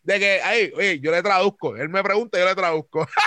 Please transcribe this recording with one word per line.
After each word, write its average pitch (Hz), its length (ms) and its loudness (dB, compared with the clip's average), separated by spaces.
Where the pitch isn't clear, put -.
de 196 180 0
que, 196 240 2
ay, 202 320 0
oye, 180 240 0
yo 151 120 -2
le 175 100 2
traduzco. 190 560 0
Él 147 120 -6
me 190 120 -2
pregunta, 202 380 0
yo 180 60 4
le 185 100 2
traduzco. 160 520 -2